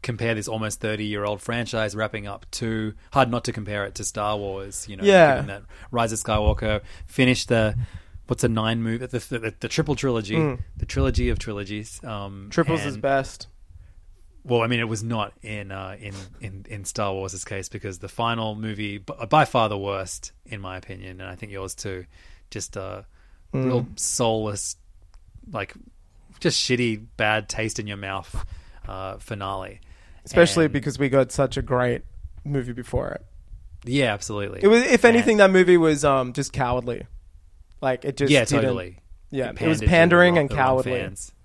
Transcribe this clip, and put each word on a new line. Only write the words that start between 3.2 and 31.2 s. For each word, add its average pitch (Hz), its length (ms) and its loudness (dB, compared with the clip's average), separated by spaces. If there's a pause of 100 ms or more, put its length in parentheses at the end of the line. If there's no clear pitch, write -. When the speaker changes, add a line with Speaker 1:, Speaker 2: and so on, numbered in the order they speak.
Speaker 1:
not 120 140 -2
to 117 80 -4
compare 104 320 -6
it 101 120 -10
to 107 80 -8
Star 107 320 -2
Wars, 98 520 -8
you 104 80 -12
know, 196 80 -6
Speaker 2:
Yeah. 175 320 10
Speaker 1:
given 135 120 -4
that 101 140 -10 (280)
Rise 117 220 0
of 110 60 -4
Skywalker 107 600 2 (260)
finished 127 420 2
the, 110 280 2 (500)
what's - 160 -2
a 123 60 4
nine 113 340 0
movie, 113 240 -4
the, 123 120 -6
the, 120 200 -8
the, 110 220 -6
the 117 80 -8
triple 147 260 0
trilogy, 117 420 0
Speaker 2:
Mm. 147 240 0 (180)
Speaker 1:
the - 80 -4
trilogy 131 420 2
of 113 100 0
trilogies. 104 640 -8
Um, 101 480 -10
Speaker 2:
Triples 165 360 2
is 143 80 -6
Speaker 1:
and 107 80 -8
Speaker 2:
best. 135 440 -2 (960)
Speaker 1:
Well, 120 200 2
I 113 60 0
mean, 120 120 0
it 117 80 -2
was 107 160 -4
not 113 380 -4
in, 104 280 -12
uh, 95 300 -12
in, 101 140 -12 (260)
in, 98 300 -14
in 101 160 -12
Star 101 260 -4
Wars' 95 320 -8
case 98 240 -10
because 95 300 -12
the 98 100 -14
final 117 460 -2
movie, 107 420 -8
b-, - 160 -14 (160)
by - 160 6
far 113 240 2
the 104 100 -2
worst, 98 540 -6 (140)
in 101 160 -12
my 92 160 -10
opinion, 92 420 -14
and 92 80 -12
I 92 60 -12
think 101 180 -14
yours 95 220 -10
too, 92 320 -8 (440)
just, - 260 -10
uh, 95 260 -10 (500)
Speaker 2:
Mm. 131 140 0
Speaker 1:
real 127 200 2 (100)
soulless, 110 800 -2 (760)
like, 101 220 -6 (640)
just 165 200 0
shitty, 117 460 0 (140)
bad 107 320 0
taste 110 300 -4
in 104 80 -8
your 104 100 -8
mouth, 98 480 -6 (420)
uh, 95 300 -10
finale. 98 640 -8 (440)
Speaker 2:
Especially 170 420 6
Speaker 1:
And 143 60 0
Speaker 2:
because 135 280 -2
we 143 80 2
got 131 240 4